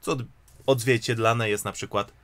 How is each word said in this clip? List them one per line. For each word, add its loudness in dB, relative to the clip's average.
co -4
od-, -2
odzwierciedlane 2
jest -2
na -4
przykład -4